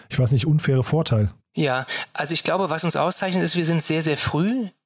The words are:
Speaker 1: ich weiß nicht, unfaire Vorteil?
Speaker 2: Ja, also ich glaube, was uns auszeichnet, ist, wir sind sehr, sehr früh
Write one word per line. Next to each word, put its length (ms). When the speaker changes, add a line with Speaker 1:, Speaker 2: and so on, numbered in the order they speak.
Speaker 1:
ich 80
weiß 140
nicht, 160
unfaire 360
Vorteil? 460
Speaker 2:
Ja, 320
also 200
ich 100
glaube, 280
was 120
uns 120
auszeichnet, 480
ist, 120
wir 100
sind 180
sehr, 180
sehr 160
früh 520